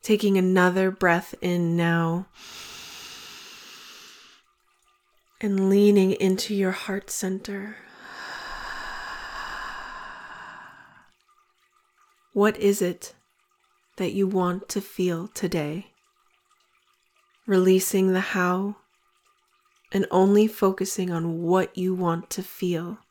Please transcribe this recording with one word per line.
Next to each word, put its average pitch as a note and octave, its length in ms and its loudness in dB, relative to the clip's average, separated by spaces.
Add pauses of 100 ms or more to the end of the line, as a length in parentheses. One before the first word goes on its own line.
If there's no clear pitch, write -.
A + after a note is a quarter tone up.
Taking G#3 320 4
another F#3 540 4
breath F3+ 520 0
in F3 360 0
now E3+ 480 0 (3250)
and F#3+ 300 2
leaning G3+ 440 8
into F#3+ 420 0
your F#3+ 160 0
heart G3 400 -8
center. G3+ 640 -8 (4000)
What G#3 240 4
is G3+ 240 2
it - 320 -4 (840)
that F#3 140 -2
you G3 140 2
want F#3 440 -2
to G3 120 -4
feel F3+ 460 -4
today? E3+ 640 -6 (1500)
Releasing F#3 680 4
the F#3 80 0
how F#3+ 560 -2 (1120)
and G3 180 0
only G3+ 380 6
focusing F#3+ 640 -2
on E3 320 -4
what F3+ 340 2
you F#3 160 0
want E3+ 380 -2
to F#3+ 100 -8
feel. F3 560 -4 (140)